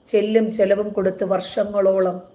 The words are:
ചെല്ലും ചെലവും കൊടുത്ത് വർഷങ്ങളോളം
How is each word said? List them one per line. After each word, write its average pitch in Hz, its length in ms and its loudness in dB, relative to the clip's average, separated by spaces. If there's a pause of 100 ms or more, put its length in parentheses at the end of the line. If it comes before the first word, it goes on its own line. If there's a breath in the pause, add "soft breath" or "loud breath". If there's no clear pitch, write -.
ചെല്ലും 214 440 2
ചെലവും 202 380 2
കൊടുത്ത് 190 340 -2
വർഷങ്ങളോളം 190 1000 0 (140)